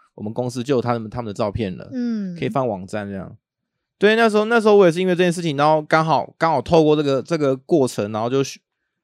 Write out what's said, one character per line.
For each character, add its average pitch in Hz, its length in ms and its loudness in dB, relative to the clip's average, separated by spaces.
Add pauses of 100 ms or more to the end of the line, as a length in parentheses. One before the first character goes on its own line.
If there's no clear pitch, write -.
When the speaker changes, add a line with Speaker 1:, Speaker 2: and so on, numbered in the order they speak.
(140)
Speaker 1:
我 - 80 -16
们 107 100 -10
公 123 160 -4
司 123 140 -6
就 135 140 0
有 120 60 2
他 120 160 -2
们， 107 120 -10
他 123 100 -10
们 120 60 -10
的 101 80 -10
照 101 180 -4
片 98 240 -4
了， - 160 -18
Speaker 2:
嗯。 226 460 -6
Speaker 1:
可 147 60 -6
以 127 40 -4
放 131 180 -4
网 98 200 -6
站 104 220 -8
这 98 60 -10
样。” 95 220 -12 (600)
对， 214 200 4
那 226 120 4
时 208 80 0
候， 214 100 2
那 233 140 2
时 208 60 0
候 208 100 6
我 202 80 8
也 175 80 6
是 170 80 -4
因 185 60 0
为 180 80 2
这 170 80 0
件 180 100 2
事 175 80 -6
情， 160 160 -4
然 143 100 2
后 156 140 4
刚 156 240 0
好， - 320 -2
刚 165 140 0
好 143 100 0
透 165 220 4
过 151 140 4
这 151 60 0
个， 135 200 -2
这 165 160 -4
个 135 180 0
过 135 300 0
程， 107 240 -6
然 110 100 -6
后 117 80 -4
就 135 140 0
学， - 160 -8 (460)